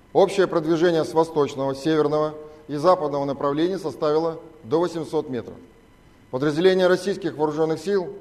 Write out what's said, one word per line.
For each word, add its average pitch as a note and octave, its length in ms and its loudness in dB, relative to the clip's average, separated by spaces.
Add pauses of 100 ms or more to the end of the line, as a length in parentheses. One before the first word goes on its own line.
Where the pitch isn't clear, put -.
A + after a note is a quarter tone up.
(120)
Общее F#3 340 4
продвижение D#3+ 600 2
с - 80 -8
восточного, C#3 600 0
северного D3+ 600 0 (340)
и C#3+ 80 -6
западного C#3+ 480 2
направлений C#3+ 540 -2
составило D#3 600 -2 (240)
до C3 160 0
восьмисот D#3+ 520 -2
метров. A#2 240 -8 (760)
Подразделения E3 560 2
российских F3+ 520 0
вооружённых D#3 400 0
сил, F#3+ 260 -2 (160)